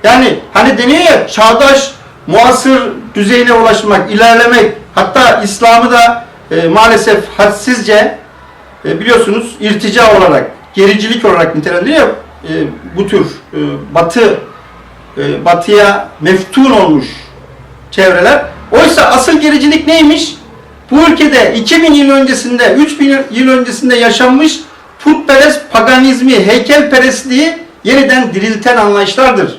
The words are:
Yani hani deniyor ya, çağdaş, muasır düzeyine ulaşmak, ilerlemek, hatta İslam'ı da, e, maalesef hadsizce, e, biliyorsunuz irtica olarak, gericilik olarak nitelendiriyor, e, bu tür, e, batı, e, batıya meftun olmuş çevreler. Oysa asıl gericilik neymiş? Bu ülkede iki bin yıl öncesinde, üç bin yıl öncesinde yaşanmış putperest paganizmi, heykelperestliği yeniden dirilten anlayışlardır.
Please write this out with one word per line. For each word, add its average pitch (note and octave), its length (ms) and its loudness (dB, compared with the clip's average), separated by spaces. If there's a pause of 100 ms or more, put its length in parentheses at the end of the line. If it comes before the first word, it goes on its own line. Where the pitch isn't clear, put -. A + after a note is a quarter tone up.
Yani B3 340 2 (140)
hani A3+ 260 0
deniyor C4+ 220 0
ya, E4 280 2
çağdaş, C4+ 640 2 (360)
muasır B3+ 560 2 (320)
düzeyine A#3+ 380 0
ulaşmak, G#3+ 600 0
ilerlemek, A#3 600 2 (220)
hatta G#3+ 480 0
İslam'ı A#3 480 2
da, A#3 340 2 (260)
e, E3 180 -2
maalesef A3 680 2
hadsizce, G#3+ 800 0 (680)
e, E3 160 -6
biliyorsunuz A#3 600 -2
irtica G#3+ 580 0
olarak, F3+ 320 0 (240)
gericilik G#3 500 0
olarak E3 320 0
nitelendiriyor, F#3 520 -2 (400)
e, D#3 40 -8 (440)
bu G3 100 -4
tür, F#3 200 -2
e, - 320 -14 (360)
batı, E3+ 460 0 (760)
e, D3 260 -6
batıya G3+ 640 0 (120)
meftun F#3+ 500 0
olmuş F3 360 0 (840)
çevreler. F#3+ 540 0 (280)
Oysa D#4+ 300 2
asıl D4+ 380 0
gericilik D4 460 0
neymiş? D#4+ 480 2 (560)
Bu C#4+ 180 2
ülkede C4+ 480 0
iki D#4+ 260 0
bin D#4 120 2
yıl C#4 160 2
öncesinde, B3 640 0
üç D4+ 260 0
bin C#4 180 2 (120)
yıl B3+ 180 0
öncesinde B3 480 -2
yaşanmış B3+ 640 0 (380)
putperest D4 720 0
paganizmi, B3+ 720 2
heykelperestliği C4 1120 0 (260)
yeniden C4 500 0
dirilten A3 420 -2
anlayışlardır. G3+ 840 0